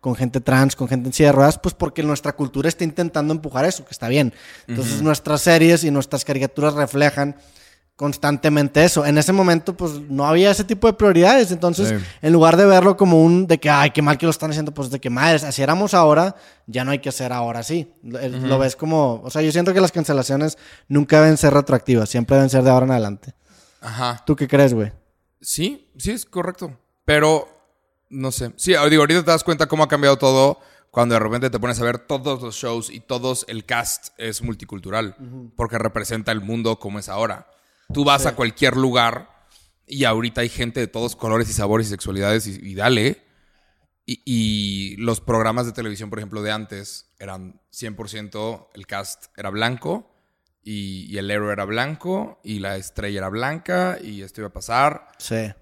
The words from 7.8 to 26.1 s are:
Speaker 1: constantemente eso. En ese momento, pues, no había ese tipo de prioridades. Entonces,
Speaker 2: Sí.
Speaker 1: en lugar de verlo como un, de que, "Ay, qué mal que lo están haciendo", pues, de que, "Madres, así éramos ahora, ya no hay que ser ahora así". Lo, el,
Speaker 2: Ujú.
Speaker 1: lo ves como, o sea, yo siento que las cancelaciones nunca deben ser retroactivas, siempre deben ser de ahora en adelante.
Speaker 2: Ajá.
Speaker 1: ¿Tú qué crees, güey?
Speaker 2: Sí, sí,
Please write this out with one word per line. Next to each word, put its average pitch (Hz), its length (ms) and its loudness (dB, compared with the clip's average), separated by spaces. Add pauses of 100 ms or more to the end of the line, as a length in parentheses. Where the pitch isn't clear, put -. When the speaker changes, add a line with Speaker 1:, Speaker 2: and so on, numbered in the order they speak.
Speaker 1:
constantemente 147 880 0
eso. 147 220 2
En 147 120 4
ese 151 140 2
momento, 180 460 2
pues, 170 160 -4 (160)
no 139 160 -2
había 175 260 4
ese 196 140 0
tipo 226 220 0
de 214 60 4
prioridades. 196 580 6
Entonces, 170 380 -2
Speaker 2:
Sí. 110 60 0 (280)
Speaker 1:
en 156 100 4
lugar 165 240 8
de 202 80 8
verlo 190 320 6
como 175 260 6
un, 175 240 4
de 165 100 4
que, 151 120 -2
"Ay, 143 220 4
qué 156 100 0
mal 147 160 2
que 165 80 -4
lo 165 60 2
están 156 200 -4
haciendo", 151 220 -6
pues, 139 160 -8
de 135 100 -6
que, 127 100 -8
"Madres, 147 360 2
así 135 160 -4
éramos 175 320 0
ahora, 170 420 6 (320)
ya 123 160 -6
no 135 80 -4
hay 143 80 -4
que 139 140 -8
ser 123 180 -6
ahora 117 280 -6
así". 156 340 -6 (100)
Lo, 120 160 -12
el, 127 160 -8
Speaker 2:
Ujú. 131 120 -6
Speaker 1:
lo 135 120 2
ves 131 160 0
como, 147 480 0
o 127 60 -14
sea, 156 140 -4
yo 156 100 0
siento 175 200 0
que 190 60 2
las 180 140 2
cancelaciones 143 640 -2 (320)
nunca 147 320 6
deben 156 160 8
ser 143 160 4
retroactivas, 127 560 2
siempre 120 260 0
deben 135 140 4
ser 127 140 2
de 127 80 6
ahora 127 140 4
en 131 60 0
adelante. 110 420 -4 (460)
Speaker 2:
Ajá. 120 460 -8
Speaker 1:
¿Tú 151 100 2
qué 139 140 -4
crees, 139 240 6
güey? 107 180 -2 (480)
Speaker 2:
Sí, 226 580 -8
sí, 151 140 -6